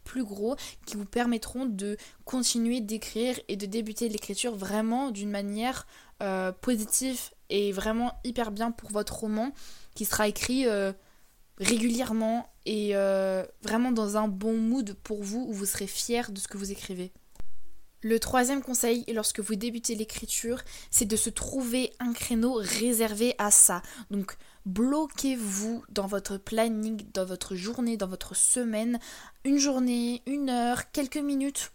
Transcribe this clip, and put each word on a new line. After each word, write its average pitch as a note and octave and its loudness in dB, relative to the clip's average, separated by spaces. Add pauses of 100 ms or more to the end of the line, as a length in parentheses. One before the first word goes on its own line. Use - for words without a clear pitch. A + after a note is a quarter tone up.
plus B3+ -4
gros G3+ -2 (280)
qui - -8
vous G3+ -6
permettront A#3+ 0
de G#3 -2 (300)
continuer A#3+ 2
d'écrire A3 -4
et G3+ -2
de G3 -6
débuter A3 -4
l'écriture G#3+ -4
vraiment A3 0
d'une G#3 -4
manière, G#3 -2 (360)
euh, F#3+ 0
positive B3 0 (180)
et G3+ 2
vraiment A3 0 (120)
hyper A#3+ -2
bien A3+ 0
pour - -12
votre G#3 -2
roman A3 0 (420)
qui A3 -6
sera G#3+ 4
écrit, B3+ 2
euh, G3+ 2 (640)
régulièrement A3+ 2 (180)
et, G#3 0
euh, F#3+ 2 (180)
vraiment A#3+ 2
dans G#3+ 2
un G#3+ 4
bon G#3+ 0
mood A3+ 2
pour G#3 -4
vous A3 -2
où A#3 -4
vous G3+ -2
serez G3 -2
fier A#3 -2
de G3 -8
ce G3 -6
que G3+ -10
vous G3 -6
écrivez. F#3 -8 (880)
Le A3+ 4
troisième C4 2
conseil, A#3+ 2
lorsque A3 0
vous G#3 -2
débutez A#3 -2
l'écriture, A3+ -4 (300)
c'est - 6
de G#3 2
se G#3+ 0
trouver B3+ 0
un A#3+ 0
créneau A#3+ 2
réservé A3 2
à G#3 2
ça. F3+ 8 (280)
Donc, G3+ -2 (300)
bloquez-vous A#3 0
dans G3 -2
votre G3 -2
planning, A3 0 (100)
dans F#3+ 0
votre F#3 -6
journée, A#3 0
dans G3+ -2
votre F#3 -6
semaine, A#3 2 (440)
une C#4 6
journée, B3 2
une C#4 -2
heure, A#3+ 0
quelques C#4+ -2
minutes C#4+ 0